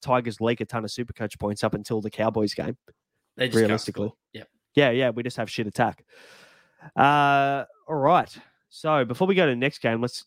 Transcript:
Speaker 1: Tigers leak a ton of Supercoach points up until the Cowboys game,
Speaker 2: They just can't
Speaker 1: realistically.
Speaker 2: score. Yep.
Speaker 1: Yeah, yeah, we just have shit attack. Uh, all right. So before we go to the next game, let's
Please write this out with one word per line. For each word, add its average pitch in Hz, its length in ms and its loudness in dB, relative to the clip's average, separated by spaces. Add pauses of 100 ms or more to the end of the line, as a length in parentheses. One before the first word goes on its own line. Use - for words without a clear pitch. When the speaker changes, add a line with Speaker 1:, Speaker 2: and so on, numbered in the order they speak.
Speaker 1:
Tigers 123 400 -2
leak 113 200 0
a 110 40 -4
ton 113 200 -6
of 104 60 -10
Supercoach - 480 -8
points 104 240 -4
up 110 120 0
until 107 260 -4
the 104 100 -6
Cowboys 107 440 -2
game, - 220 -6 (600)
Speaker 2:
They 127 100 0
just 117 120 -4
can't 113 80 6
Speaker 1:
realistically. 104 420 -2
Speaker 2:
score. - 80 -12 (160)
Yep. - 160 -18 (260)
Speaker 1:
Yeah, 143 160 4
yeah, 123 200 2
we 113 140 -4
just 120 120 -8
have 113 140 -6
shit 113 180 -4
attack. - 360 -2 (920)
Uh, 139 680 4 (240)
all 156 80 -6
right. 143 380 2 (360)
So 151 340 0
before 123 220 0
we 196 80 2
go 175 120 4
to 143 40 4
the 123 60 0
next 135 220 -2
game, 113 220 -2
let's - 260 -6